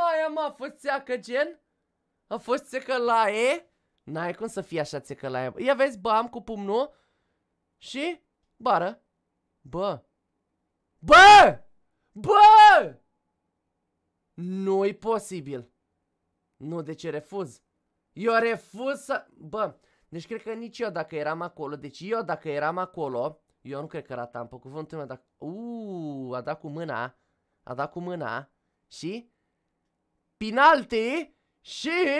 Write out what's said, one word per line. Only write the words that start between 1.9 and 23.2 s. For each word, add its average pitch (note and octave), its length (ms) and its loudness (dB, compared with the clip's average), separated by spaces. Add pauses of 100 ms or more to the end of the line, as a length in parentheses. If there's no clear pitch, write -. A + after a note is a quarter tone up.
A A3 100 -8
fost C4 280 -6
țecălaie? A#3+ 1080 -2 (300)
N-ai E3 300 -8
cum A3 140 -10
să G3 140 -10
fie D#3+ 180 -8
așa C#3+ 200 -8
țecălaie, C3 500 -8
bă. - 120 -10
Ia C4 120 0
vezi, C4 260 -2
bam, A3+ 300 -2
cu A#3 120 -14
pumnul. A3 520 -6 (840)
Și D4+ 440 -10 (340)
bară. G#3 480 -2 (580)
Bă! D#3+ 420 -8 (960)
Bă! F4 640 10 (500)
Bă! G4+ 840 8 (1400)
Nu-i F#3+ 600 -2
posibil. F3 760 -8 (880)
Nu, D#3+ 240 -10
de D3+ 120 -12
ce D#3+ 160 -12
refuz? D3+ 520 -10 (500)
Eu A3+ 220 -4
refuz A#3 680 -4
să... - 240 -8 (100)
Bă, G3 380 -8 (340)
deci E3 180 -16
cred A3 140 -12
că A3 120 -12
nici A3+ 260 -16
eu A3+ 100 -6
dacă E3+ 260 -10
eram D#3 260 -6
acolo, D3+ 340 -12
deci C#3 260 -18
eu A3 200 -6
dacă D#3+ 280 -8
eram D3 280 -4
acolo, D3+ 600 -6 (220)